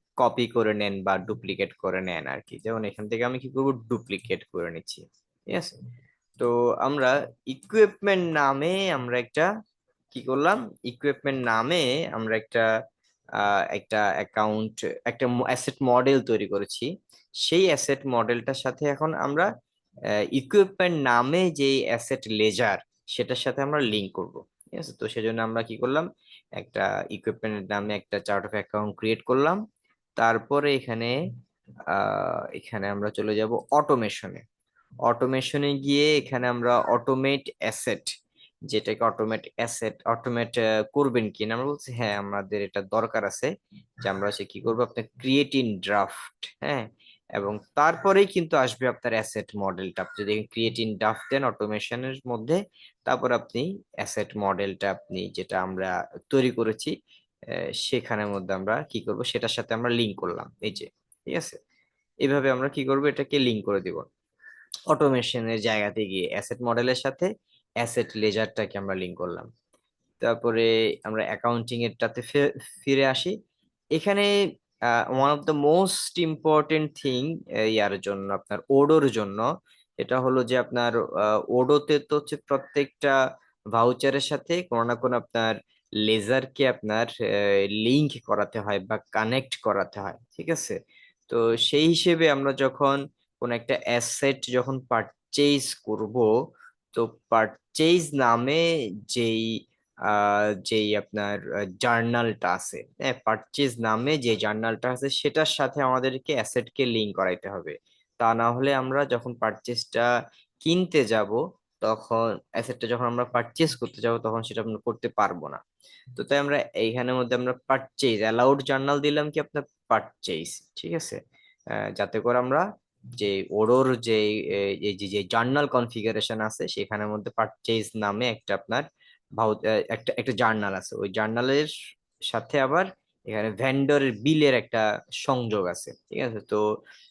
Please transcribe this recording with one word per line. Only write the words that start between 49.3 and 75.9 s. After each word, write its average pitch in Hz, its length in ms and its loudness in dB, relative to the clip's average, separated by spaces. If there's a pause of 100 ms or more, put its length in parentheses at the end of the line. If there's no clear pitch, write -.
মডেলটা। 95 440 -4
আপনি 104 220 -8
যদি 104 100 0
এখানে 107 140 -4
create 113 400 -2
in 104 100 -6
draft 110 340 0
দেন 135 120 0
অটোমেশনের 120 720 -4 (120)
মধ্যে, 123 360 -2 (400)
তারপর 123 280 0
আপনি 135 500 -4 (100)
অ্যাসেট 104 460 -6
মডেলটা 98 540 -2
আপনি 92 380 -8
যেটা 95 320 -4
আমরা 92 460 -4 (220)
তৈরি 127 220 2
করেছি, 113 500 -4 (460)
আহ, - 260 -6
সেখানের 110 540 -2
মধ্যে 98 260 -4
আমরা 104 300 -2
কি 117 180 -8
করব, 110 220 -4
সেটার 113 260 -2
সাথে - 240 -4
আমরা 120 160 -2
লিংক 117 300 0
করলাম। 87 420 -6
এই 107 100 -4
যে, - 140 -10 (400)
ঠিক - 100 -4
আছে, - 220 -6 (600)
এইভাবে 135 340 2
আমরা 131 180 0
কি 143 160 -6
করব, 139 200 2
এটাকে 143 340 0
লিংক 117 260 0
করে 98 160 0
দিব 90 200 -6 (840)
অটোমেশনের 123 760 2
জায়গাতে 107 440 0
গিয়ে 92 240 -2
অ্যাসেট 117 320 -6
মডেলের 120 340 2
সাথে 156 380 -2 (400)
অ্যাসেট 120 420 -2
লেজারটাকে 107 640 0
আমরা 98 180 -4
লিংক 92 220 -6
করলাম। 87 360 -8 (640)
তারপরে 113 840 2
আমরা 110 200 -4
অ্যাকাউন্টিং 117 600 -2
এরটাতে 117 380 -2
ফে-, 143 380 0 (260)
ফিরে 135 200 4
আসি। 180 360 -2 (480)
এখানে, 202 640 2 (260)
আহ, 117 300 2
one 139 280 4
of 139 60 -14
the 151 200 2
most 175 640 2